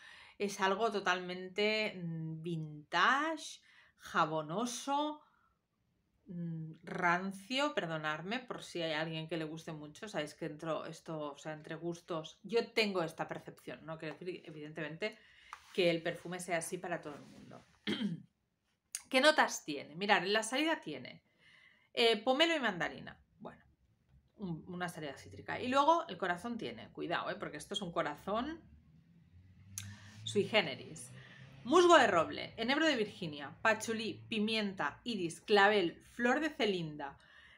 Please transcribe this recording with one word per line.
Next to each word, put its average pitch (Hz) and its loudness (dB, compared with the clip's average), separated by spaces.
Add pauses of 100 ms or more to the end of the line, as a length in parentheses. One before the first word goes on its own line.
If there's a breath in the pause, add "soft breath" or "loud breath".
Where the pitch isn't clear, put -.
(380 loud breath)
Es 202 -4
algo 196 2
totalmente, 185 0
mm, 160 -6
vintage, 175 0 (380 soft breath)
jabonoso, 214 -2 (1040 soft breath)
mm, 165 -6 (100)
rancio, 190 0
perdonadme 165 -4
por 175 -10
si - -6
hay 165 -2
alguien 160 -4
que 170 -4
le 160 -2
guste 160 -10
mucho, 151 -12
sabéis 151 -6
que 170 -6
entro 160 -4
esto, 156 -8
o - -18
sea, 156 -8
entre 156 -10
gustos, 165 -8
yo 226 -2
tengo 202 2
esta 156 -6
percepción, 156 -12
no 156 -10
quiero 156 -10
decir, 175 -10
evidentemente, 156 -8 (560 loud breath)
que 175 6
el 165 2
perfume 175 -6
sea 175 -2
así 170 -4
para 175 -6
todo 151 -12
el - -16
mundo. - -20 (200)
<clears throat> 180 -2 (840)
¿Qué 262 4
notas 294 4
tiene? 143 -8
Mirad, 190 4
en 196 0
la 220 4
salida 311 0
tiene, 147 -12 (720 soft breath)
eh, 233 4
pomelo 277 4
y 294 -2
mandarina, 175 -4 (180)
bueno, - -16 (720)
un, 165 -6
una 180 -4
salida 156 -10
cítrica, - -8
y 254 -4
luego 285 6
el 180 -10
corazón 185 -4
tiene, 113 -8
cuidado, 151 -2
eh, 185 -6
porque 151 -10
esto - -10
es 202 -4
un 170 -6
corazón 202 -4 (1600 loud breath)
sui 202 2
generis. 160 -2 (520 loud breath)
Musgo 339 10
de 247 8
roble, 147 2
enebro 277 2
de 285 4
Virginia, 156 -6
pachulí, 220 0
pimienta, 208 -2
iris, 185 -4
clavel, 196 6 (100)
flor 247 2
de 311 0
celinda, 165 -2 (400 loud breath)